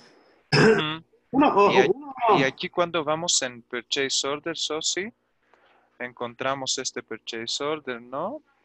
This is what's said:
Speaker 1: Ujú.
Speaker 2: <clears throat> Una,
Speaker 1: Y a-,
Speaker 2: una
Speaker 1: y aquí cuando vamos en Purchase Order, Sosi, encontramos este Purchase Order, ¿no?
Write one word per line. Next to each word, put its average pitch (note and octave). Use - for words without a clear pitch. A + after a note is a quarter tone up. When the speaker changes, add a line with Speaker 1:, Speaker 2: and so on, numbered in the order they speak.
Speaker 1:
Ujú. D#3+
Speaker 2:
<clears throat> -
Una, C#4
Speaker 1:
Y -
a-, G3
Speaker 2:
una B3
Speaker 1:
y C3+
aquí C3+
cuando E3+
vamos D#3+
en B2
Purchase C3+
Order, D3
Sosi, D#3+
encontramos B2
este B2+
Purchase A2+
Order, C#3+
¿no? D#3+